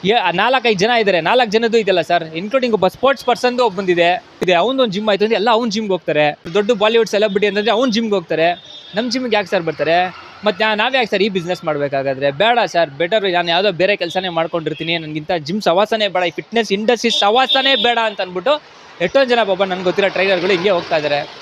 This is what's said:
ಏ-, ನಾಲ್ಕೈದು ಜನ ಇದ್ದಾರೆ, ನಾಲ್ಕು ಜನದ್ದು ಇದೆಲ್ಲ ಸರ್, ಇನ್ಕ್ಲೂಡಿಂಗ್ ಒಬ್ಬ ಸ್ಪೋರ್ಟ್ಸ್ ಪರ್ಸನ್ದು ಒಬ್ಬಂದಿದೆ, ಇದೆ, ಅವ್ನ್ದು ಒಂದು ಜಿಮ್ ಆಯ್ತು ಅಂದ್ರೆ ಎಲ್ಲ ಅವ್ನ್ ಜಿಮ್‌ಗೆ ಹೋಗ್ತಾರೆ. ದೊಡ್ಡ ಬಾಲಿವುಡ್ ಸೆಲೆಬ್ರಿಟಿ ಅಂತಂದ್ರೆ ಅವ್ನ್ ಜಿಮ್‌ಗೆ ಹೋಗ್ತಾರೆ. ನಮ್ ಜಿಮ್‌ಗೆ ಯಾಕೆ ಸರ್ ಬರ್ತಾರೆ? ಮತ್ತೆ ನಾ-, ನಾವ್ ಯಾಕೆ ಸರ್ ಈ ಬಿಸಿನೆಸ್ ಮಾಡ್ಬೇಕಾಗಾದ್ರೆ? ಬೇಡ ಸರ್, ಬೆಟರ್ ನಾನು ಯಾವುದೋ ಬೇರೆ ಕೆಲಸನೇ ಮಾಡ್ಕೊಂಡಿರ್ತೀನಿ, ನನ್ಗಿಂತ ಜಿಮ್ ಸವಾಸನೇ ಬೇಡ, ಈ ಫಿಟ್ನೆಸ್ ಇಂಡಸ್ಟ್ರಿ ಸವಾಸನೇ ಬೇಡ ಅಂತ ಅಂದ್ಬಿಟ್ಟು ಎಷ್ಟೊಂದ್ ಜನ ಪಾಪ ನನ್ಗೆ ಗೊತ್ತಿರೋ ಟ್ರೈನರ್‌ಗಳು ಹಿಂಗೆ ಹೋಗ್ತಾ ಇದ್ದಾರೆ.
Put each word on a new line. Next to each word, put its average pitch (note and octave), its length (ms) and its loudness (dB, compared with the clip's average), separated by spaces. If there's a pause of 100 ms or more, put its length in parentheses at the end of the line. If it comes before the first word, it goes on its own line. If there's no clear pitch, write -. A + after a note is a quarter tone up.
ಏ-, F#3 280 2
ನಾಲ್ಕೈದು A3+ 460 2
ಜನ G#3+ 100 2
ಇದ್ದಾರೆ, G3+ 320 2
ನಾಲ್ಕು A3 300 2
ಜನದ್ದು A3+ 260 2
ಇದೆಲ್ಲ F#3 240 2
ಸರ್, D#3+ 320 -2
ಇನ್ಕ್ಲೂಡಿಂಗ್ G#3+ 400 -2
ಒಬ್ಬ F#3+ 140 2
ಸ್ಪೋರ್ಟ್ಸ್ C4 380 0
ಪರ್ಸನ್ದು B3 400 0
ಒಬ್ಬಂದಿದೆ, F3+ 580 0 (200)
ಇದೆ, F3+ 100 2
ಅವ್ನ್ದು B3 300 2
ಒಂದು G#3+ 100 -2
ಜಿಮ್ G#3+ 160 -2
ಆಯ್ತು G3 160 2
ಅಂದ್ರೆ A3 100 2
ಎಲ್ಲ G3+ 160 2
ಅವ್ನ್ A3+ 200 2
ಜಿಮ್‌ಗೆ G#3+ 200 -4
ಹೋಗ್ತಾರೆ. D#3+ 640 -2
ದೊಡ್ಡ G#3 180 2
ಬಾಲಿವುಡ್ A3 380 2
ಸೆಲೆಬ್ರಿಟಿ G#3 380 0
ಅಂತಂದ್ರೆ G#3 240 0
ಅವ್ನ್ A#3+ 200 0
ಜಿಮ್‌ಗೆ G#3+ 240 -2
ಹೋಗ್ತಾರೆ. E3+ 380 0 (420)
ನಮ್ A#3 160 -2
ಜಿಮ್‌ಗೆ B3 240 -2
ಯಾಕೆ G3+ 120 0
ಸರ್ F#3 160 -2
ಬರ್ತಾರೆ? E3 520 0 (300)
ಮತ್ತೆ G#3+ 200 0
ನಾ-, G#3+ 120 0
ನಾವ್ B3 180 -2
ಯಾಕೆ A#3+ 120 2
ಸರ್ G3 140 0
ಈ A3 80 2
ಬಿಸಿನೆಸ್ F3+ 340 -4
ಮಾಡ್ಬೇಕಾಗಾದ್ರೆ? C#3 680 -2
ಬೇಡ A3 340 2
ಸರ್, E3+ 240 0
ಬೆಟರ್ F3 440 -2
ನಾನು F3 160 0
ಯಾವುದೋ F#3+ 220 2
ಬೇರೆ F#3 240 0
ಕೆಲಸನೇ F#3 340 -4
ಮಾಡ್ಕೊಂಡಿರ್ತೀನಿ, E3 680 -4
ನನ್ಗಿಂತ D#3 340 -6
ಜಿಮ್ E3+ 300 -4
ಸವಾಸನೇ G#3 460 0
ಬೇಡ, F3+ 160 -2
ಈ F3 60 0
ಫಿಟ್ನೆಸ್ A3 420 -4
ಇಂಡಸ್ಟ್ರಿ A3 380 0
ಸವಾಸನೇ C4 680 2
ಬೇಡ A#3 280 0
ಅಂತ G#3 180 -4
ಅಂದ್ಬಿಟ್ಟು F#3 400 -2 (400)
ಎಷ್ಟೊಂದ್ B3+ 280 2
ಜನ A#3 140 2
ಪಾಪ F#3+ 200 0
ನನ್ಗೆ F#3 200 -4
ಗೊತ್ತಿರೋ F3+ 260 2
ಟ್ರೈನರ್‌ಗಳು F#3 420 0
ಹಿಂಗೆ F#3 180 2
ಹೋಗ್ತಾ F3 280 0
ಇದ್ದಾರೆ. D3 320 -2 (120)